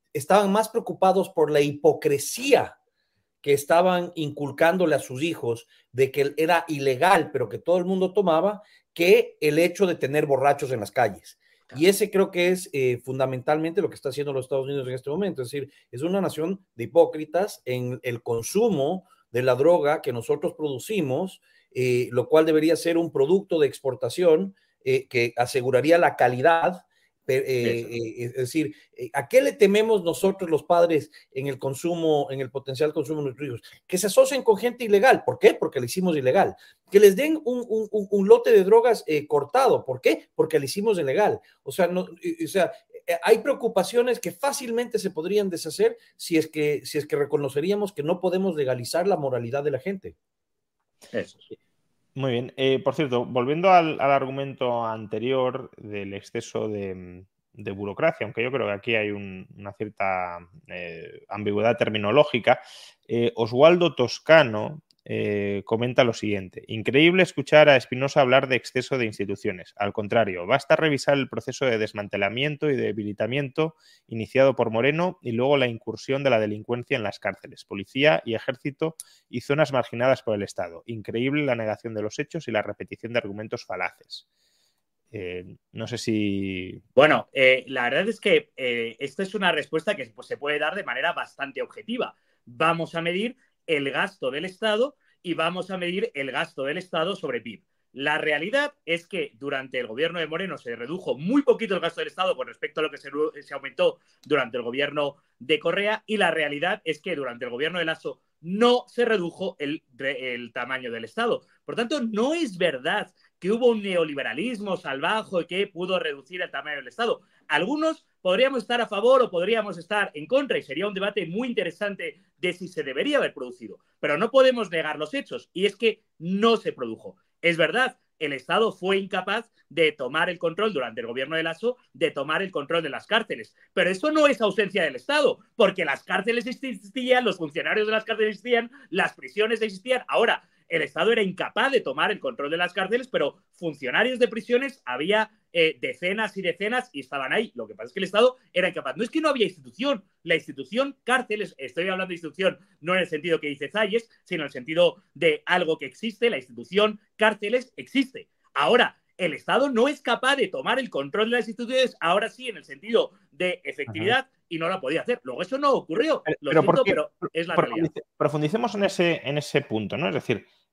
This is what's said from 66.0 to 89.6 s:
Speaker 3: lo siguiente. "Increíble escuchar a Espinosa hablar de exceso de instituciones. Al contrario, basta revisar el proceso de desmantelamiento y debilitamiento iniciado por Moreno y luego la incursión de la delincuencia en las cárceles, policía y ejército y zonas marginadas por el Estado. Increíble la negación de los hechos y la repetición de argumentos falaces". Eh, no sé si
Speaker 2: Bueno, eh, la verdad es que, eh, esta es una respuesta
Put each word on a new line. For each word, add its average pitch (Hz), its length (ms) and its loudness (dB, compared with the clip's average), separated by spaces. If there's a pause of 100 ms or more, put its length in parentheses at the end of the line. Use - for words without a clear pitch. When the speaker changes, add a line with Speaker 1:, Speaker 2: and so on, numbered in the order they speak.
Speaker 3:
lo 117 80 2
siguiente. 98 560 -6
"Increíble 143 560 4
escuchar 151 440 6
a 139 80 10
Espinosa 131 440 0
hablar 131 280 6
de 131 80 2
exceso - 420 -4
de 120 80 0
instituciones. 98 720 -6
Al 101 160 -2
contrario, 101 540 0
basta 135 300 2
revisar 147 420 2
el 131 100 -2
proceso - 380 -6
de 117 120 2
desmantelamiento 107 920 -2
y 135 60 0
debilitamiento 117 960 -2 (320)
iniciado 127 480 2
por 113 160 0
Moreno 147 500 0
y 120 120 -8
luego 131 240 0
la 131 100 2
incursión 117 560 -6
de 135 80 2
la 113 80 6
delincuencia 110 580 -4
en 110 60 -2
las 101 160 -6
cárceles, - 460 -8
policía 139 600 0
y 113 100 -4
ejército 139 600 -6 (340)
y 120 120 -8
zonas 143 320 0
marginadas 123 500 0
por 110 140 -2
el 101 60 -4
Estado. 85 440 -10
Increíble 117 580 -4
la 127 120 0
negación 110 380 -6
de 107 80 -6
los 104 160 -8
hechos 151 280 -8
y 113 60 -6
la 104 100 2
repetición - 500 -12
de 120 60 0
argumentos 107 460 -8
falaces". - 640 -10 (840)
Eh, 90 420 -12 (160)
no 110 140 -10
sé 110 120 -6
si 98 840 -4 (120)
Speaker 2:
Bueno, 135 400 4
eh, 131 320 4
la 131 180 -6
verdad 147 240 -2
es 214 100 -4
que, 170 380 0
eh, 120 420 -4
esta 139 240 -8
es 190 120 -8
una 190 180 0
respuesta 156 420 -2